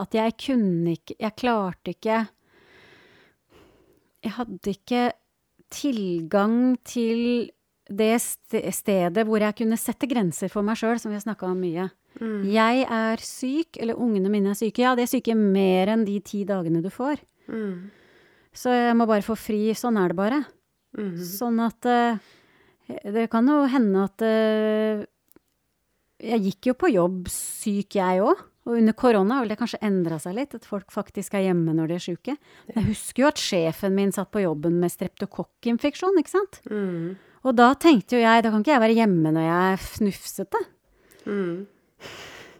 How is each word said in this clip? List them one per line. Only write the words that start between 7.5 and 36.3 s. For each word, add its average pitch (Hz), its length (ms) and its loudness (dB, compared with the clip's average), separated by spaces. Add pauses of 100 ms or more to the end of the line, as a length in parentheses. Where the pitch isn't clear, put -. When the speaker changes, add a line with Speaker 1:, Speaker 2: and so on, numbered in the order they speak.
Speaker 1:
det 214 320 2
st-, - 500 -6
stedet 190 540 0
hvor 220 140 0
jeg 208 160 0
kunne 226 220 0
sette - 300 -4
grenser 202 420 -2
for 208 120 -4
meg 214 160 0
selv, 226 220 -2
som 220 120 -8
vi 208 60 -6
har 202 80 -10
snakket 196 240 -6
om 185 100 -2
mye. 180 300 -4 (300)
Speaker 2:
Mm. 214 260 -4
Speaker 1:
Jeg 220 420 2
er 226 300 -2
syk, - 640 -6
eller 233 140 -2
ungene 202 340 0
mine 202 220 2
er - 20 -2
syke. 208 320 -4
Ja, 254 100 4
de 240 60 2
er 247 80 -2
syke 233 260 0
mer 190 540 4
enn 226 160 2
de 202 140 -4
ti 202 260 -6
dagene 165 380 -2
du 190 60 -8
får. 262 280 -4 (320)
Speaker 2:
Mm. 196 400 -8 (640)
Speaker 1:
Så - 160 -4
jeg 240 260 2
må 233 120 4
bare 214 180 2
få 226 100 -4
fri, 214 380 -2
sånn 226 240 -2
er 180 120 2
det 175 60 -2
bare. 226 300 0 (500)
Speaker 2:
Mhm. 196 220 -6
Speaker 1:
Sånn 202 420 -4
at, 226 280 -4
eh, 240 300 2 (920)
det 226 200 -2
kan 233 160 4
jo 294 180 4
hende 220 380 4
at, 196 180 -4
eh, 214 840 0 (1160)
jeg 226 200 -2
gikk 196 280 -2
jo 254 80 2
på 359 180 2
jobb 180 340 0
syk, - 680 -6
jeg 185 260 2
også. 302 220 2 (220)
Og 233 120 -2
under 226 160 6
korona 220 400 4
har 277 80 0
vel 220 80 -2
det 214 100 -4
kanskje - 220 -4
endret 180 400 0
seg 180 140 -8
litt, 269 200 -6
at 226 80 -16
folk 196 260 -8
faktisk - 440 -8
er 190 180 2
hjemme 165 240 2
når 160 140 0
de 170 60 -4
er 180 40 -6
syke. 185 380 -8 (300)
Men - 80 -10 (100)
jeg 214 100 0
husker - 280 -2
jo 285 40 6
at 302 80 2
sjefen 170 580 -2
min 196 200 2
satt 190 180 -6
på 220 100 -2
jobben 170 380 0
med 175 100 2
streptokokkinfeksjon, 233 1300 -2
ikke 294 120 0
sant? 381 400 -2